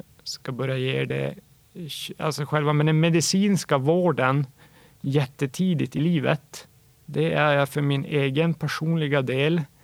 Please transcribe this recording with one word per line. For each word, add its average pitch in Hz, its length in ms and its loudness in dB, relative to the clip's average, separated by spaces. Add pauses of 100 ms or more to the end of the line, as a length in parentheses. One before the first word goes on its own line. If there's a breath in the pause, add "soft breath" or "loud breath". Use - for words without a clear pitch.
(240)
ska - 280 -12
börja 131 260 -4
ge 131 280 -2
det, 139 300 -4 (840)
alltså 147 280 -4
själva, 151 280 0
men 147 120 4
den 156 140 4
medicinska 170 800 2
vården 143 680 2 (540 loud breath)
jättetidigt 139 920 -2
i - 40 -2
livet. 156 680 0 (380)
Det 156 280 -2
är 147 200 4
jag 139 160 2
för 147 120 -2
min 143 240 0
egen 151 480 0
personliga 151 680 -2
del, 139 400 0 (220 soft breath)